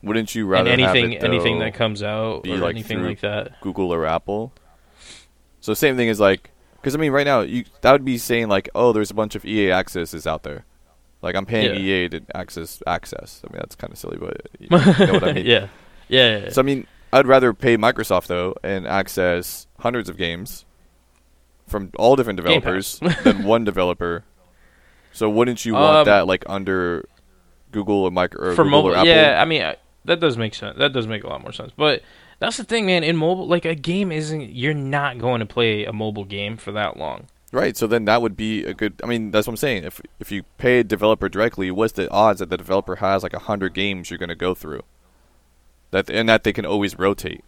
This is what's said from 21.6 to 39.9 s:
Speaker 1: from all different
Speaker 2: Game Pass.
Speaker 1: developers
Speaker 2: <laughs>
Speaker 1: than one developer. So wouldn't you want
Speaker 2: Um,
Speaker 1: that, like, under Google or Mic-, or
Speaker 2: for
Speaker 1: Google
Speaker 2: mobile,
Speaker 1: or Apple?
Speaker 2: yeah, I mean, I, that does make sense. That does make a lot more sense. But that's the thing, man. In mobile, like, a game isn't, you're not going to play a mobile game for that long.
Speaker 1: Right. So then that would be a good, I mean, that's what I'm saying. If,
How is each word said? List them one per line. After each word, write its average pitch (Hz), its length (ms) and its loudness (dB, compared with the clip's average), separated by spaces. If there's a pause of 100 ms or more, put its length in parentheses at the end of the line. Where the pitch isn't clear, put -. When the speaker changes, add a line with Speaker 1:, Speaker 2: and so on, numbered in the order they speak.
Speaker 1:
from 98 300 -8
all 120 180 6
different 113 300 -2
Speaker 2:
Game 151 160 4
Pass. 95 380 -6
Speaker 1:
developers 165 240 -2
Speaker 2:
<laughs> - 0 -
Speaker 1:
than 95 200 2
one 113 220 4
developer. 87 580 -2 (880)
So 110 180 -2
wouldn't 117 360 2
you 113 80 -2
want 151 240 6
Speaker 2:
Um, 151 80 8
Speaker 1:
that, 101 220 6
like, 92 200 0
under 92 580 -2 (680)
Google 101 320 0
or 90 80 0
Mic-, 90 240 0
or 90 180 -4
Speaker 2:
for 120 100 4
Speaker 1:
Google - 200 6
Speaker 2:
mobile, 190 80 4
Speaker 1:
or 170 40 2
Apple? 175 120 6
Speaker 2:
yeah, 151 340 6
I 139 40 4
mean, 156 180 -2
I, 78 120 -4 (300)
that 170 140 0
does 147 180 0
make 110 160 -4
sense. - 240 -12
That 135 160 0
does 117 140 -2
make 110 160 -8
a - 40 -12
lot 65 140 -10
more - 100 -14
sense. - 240 -14
But 147 280 0 (340)
that's 226 200 -4
the 240 60 -10
thing, 220 220 -2
man. 180 180 2
In 165 140 0
mobile, 175 300 0
like, 175 180 0
a 165 100 -2
game 175 360 -4
isn't, 156 400 -8
you're 127 240 -2
not 139 420 -4
going 120 220 -2
to 107 80 -4
play 110 380 0
a - 60 -8
mobile 104 340 -6
game 101 320 -8
for 101 160 -12
that 104 240 -4
long. 71 280 -8 (260)
Speaker 1:
Right. - 240 -2
So 113 120 -2
then 110 180 0
that 113 160 4
would 110 160 -2
be 107 280 -4
a 98 100 -8
good, - 280 -4
I - 40 -8
mean, 113 240 -4
that's 107 160 0
what 120 60 -8
I'm 107 40 -10
saying. 117 260 -4
If, - 160 -14 (200)